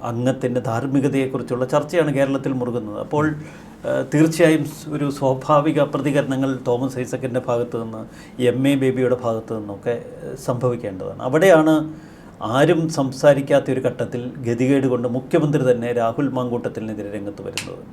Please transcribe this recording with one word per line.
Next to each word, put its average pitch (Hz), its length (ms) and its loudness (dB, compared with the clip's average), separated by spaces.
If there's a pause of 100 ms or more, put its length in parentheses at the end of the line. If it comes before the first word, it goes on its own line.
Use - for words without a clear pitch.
(100)
അംഗത്തിൻ്റെ 123 580 0
ധാർമ്മികതയെക്കുറിച്ചുള്ള 131 1040 0
ചർച്ചയാണ് 151 460 2
കേരളത്തിൽ 135 420 0
മുറുകുന്നത്. 113 460 -4
അപ്പോൾ, 147 180 0 (640)
ഏഹ്, 131 240 0
തീർച്ചയായും 160 520 4 (100)
സ്-, - 120 -16 (100)
ഒരു 143 120 0 (100)
സ്വാഭാവിക 143 640 2 (140)
പ്രതികരണങ്ങൾ 135 580 0 (160)
തോമസ് 127 360 -2
ഐസക്കിൻ്റെ 123 440 -4
ഭാഗത്തു 120 340 -2
നിന്ന്, 110 200 -10 (500)
എം 127 80 0 (120)
എ - 20 4 (100)
ബേബിയുടെ 123 420 2
ഭാഗത്തു 113 320 -4
നിന്നൊക്കെ, 104 380 -6 (300)
ഏഹ്, - 100 -10 (100)
സംഭവിക്കേണ്ടതാണ്. 110 760 -4 (100)
അവിടെയാണ് 156 460 6 (800)
ആരും 160 260 4 (160)
സംസാരിക്കാത്തൊരു 139 880 2
ഘട്ടത്തിൽ 120 340 -6 (240)
ഗതികേട് 131 460 2
കൊണ്ട് 123 240 0
മുഖ്യമന്ത്രി 147 540 0
തന്നെ 120 180 2 (120)
രാഹുൽ 117 360 0
മാങ്കൂട്ടത്തിനെതിരെ 110 800 -4
രംഗത്ത് 101 320 -10
വരുന്നത്. 90 340 -10 (100)